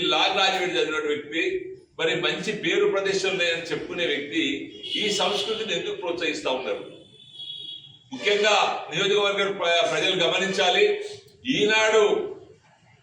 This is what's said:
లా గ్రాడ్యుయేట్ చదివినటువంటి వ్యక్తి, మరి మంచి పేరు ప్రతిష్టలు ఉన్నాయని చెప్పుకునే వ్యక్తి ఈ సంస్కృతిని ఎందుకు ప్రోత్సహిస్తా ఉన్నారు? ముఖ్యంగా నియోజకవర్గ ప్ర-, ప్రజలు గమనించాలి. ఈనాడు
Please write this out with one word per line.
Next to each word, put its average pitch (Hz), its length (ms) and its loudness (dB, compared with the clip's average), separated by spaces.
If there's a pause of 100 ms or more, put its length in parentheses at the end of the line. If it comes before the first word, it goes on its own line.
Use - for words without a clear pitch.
లా 160 220 2 (100)
గ్రాడ్యుయేట్ 190 420 2
చదివినటువంటి 151 320 0
వ్యక్తి, 151 580 -2 (340)
మరి 165 160 0
మంచి 156 380 -2
పేరు 196 320 2
ప్రతిష్టలు 196 460 0
ఉన్నాయని 170 300 0
చెప్పుకునే 175 440 -4
వ్యక్తి 156 380 -2 (520)
ఈ 208 160 -2
సంస్కృతిని 196 600 -2
ఎందుకు - 220 -4
ప్రోత్సహిస్తా 165 560 -4
ఉన్నారు? 110 320 -4 (1300)
ముఖ్యంగా 208 420 2 (380)
నియోజకవర్గ 196 580 2
ప్ర-, 170 400 2
ప్రజలు 180 320 0
గమనించాలి. 185 600 2 (640)
ఈనాడు 214 560 4 (1000)